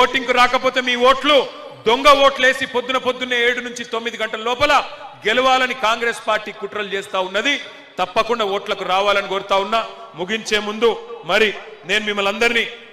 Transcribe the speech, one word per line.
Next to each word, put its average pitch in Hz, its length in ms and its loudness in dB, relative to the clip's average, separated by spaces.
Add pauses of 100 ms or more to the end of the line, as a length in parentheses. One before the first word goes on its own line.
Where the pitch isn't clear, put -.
ఓటింగ్కు 254 400 2
రాకపోతే 254 480 2
మీ 247 60 0 (140)
ఓట్లు 277 280 4 (520)
దొంగ 269 200 4 (160)
ఓట్లేసి 262 400 2 (100)
పొద్దున 247 320 -2
పొద్దున్నే 247 300 -2 (100)
ఏడు 247 200 0
నుంచి 240 160 -10 (100)
తొమ్మిది 226 300 -4
గంటల 220 260 -4
లోపల 285 240 2 (540)
గెలవాలని 254 500 2 (100)
కాంగ్రెస్ 233 400 -2
పార్టీ 214 320 -2
కుట్రలు 202 360 -8
చేస్తా 196 240 -4 (100)
ఉన్నది. 220 260 0 (460)
తప్పకుండా 226 440 0 (100)
ఓట్లకు 202 380 -4
రావాలని 202 380 2
కోరుతా 196 340 0
ఉన్నా. 220 160 0 (380)
ముగించే 208 480 -2
ముందు 220 240 2 (400)
మరి 214 180 4 (400)
నేను 208 200 0
మిమ్మల్ని 202 240 0
అందరినీ, 226 320 2 (280)